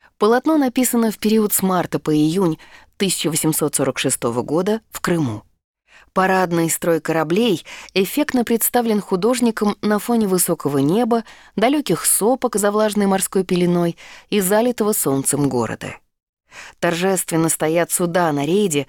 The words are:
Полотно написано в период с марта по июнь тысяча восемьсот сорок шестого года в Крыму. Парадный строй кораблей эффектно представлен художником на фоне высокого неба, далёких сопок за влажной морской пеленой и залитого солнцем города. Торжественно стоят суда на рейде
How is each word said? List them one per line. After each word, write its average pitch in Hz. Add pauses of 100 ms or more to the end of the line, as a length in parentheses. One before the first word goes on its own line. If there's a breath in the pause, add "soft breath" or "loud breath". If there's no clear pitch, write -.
(180 soft breath)
Полотно 247
написано 240
в -
период 214
с -
марта 185
по 156
июнь 156 (380 loud breath)
тысяча 180
восемьсот 156
сорок 135
шестого 123
года 185 (100)
в -
Крыму. 147 (720 soft breath)
Парадный 185
строй 165
кораблей 165 (260 loud breath)
эффектно 240
представлен 226
художником 220
на 214
фоне 226
высокого 170
неба, 220 (300 loud breath)
далёких 240
сопок 240
за 202
влажной 208
морской 190
пеленой 175 (320 loud breath)
и 208
залитого 214
солнцем 139
города. 110 (840 loud breath)
Торжественно 170
стоят 160
суда 175
на 143
рейде 165